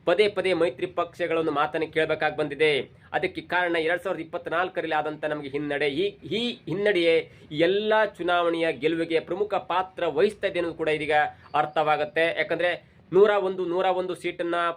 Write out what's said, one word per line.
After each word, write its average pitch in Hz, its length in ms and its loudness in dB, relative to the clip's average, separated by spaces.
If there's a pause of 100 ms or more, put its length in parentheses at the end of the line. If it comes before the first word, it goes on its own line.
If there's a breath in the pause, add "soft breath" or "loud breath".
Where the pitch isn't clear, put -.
ಪದೇ 196 240 4
ಪದೇ 185 240 0
ಮೈತ್ರಿ 175 320 0
ಪಕ್ಷಗಳನ್ನು 165 680 -2
ಮಾತನ್ನ 151 320 0
ಕೇಳಬೇಕಾಗಿ 156 540 0
ಬಂದಿದೆ. 147 440 2 (320 loud breath)
ಅದಕ್ಕೆ 160 280 -4
ಕಾರಣ 175 340 0
ಎರಡ್ 170 260 0
ಸಾವಿರದ 180 180 -6
ಇಪ್ಪತ್ನಾಲ್ಕರಲ್ಲಿ 165 760 -4
ಆದಂತ 151 300 -2
ನಮಗೆ 151 240 -6
ಹಿನ್ನಡೆ. 143 380 -2
ಈ, 143 180 -2 (320)
ಈ 240 280 -4
ಹಿನ್ನಡೆಯೇ 170 680 2 (200 loud breath)
ಈ 151 80 -2
ಎಲ್ಲ 214 460 2
ಚುನಾವಣೆಯ 170 680 0
ಗೆಲುವಿಗೆ 160 460 0
ಪ್ರಮುಖ 190 340 -4
ಪಾತ್ರ 180 540 -2
ವಹಿಸ್ತಾ 190 400 0
ಇದೆ 175 120 -4
ಅನ್ನೋದು 165 180 -2
ಕೂಡ 160 100 -4
ಇದೀಗ 156 240 0 (440 loud breath)
ಅರ್ಥವಾಗುತ್ತೆ. 151 840 0
ಯಾಕಂದ್ರೆ 160 640 -2 (140)
ನೂರ 202 160 8
ಒಂದು, 190 360 0
ನೂರ 180 200 0
ಒಂದು 180 300 0
ಸೀಟನ್ನ 175 400 -4 (220)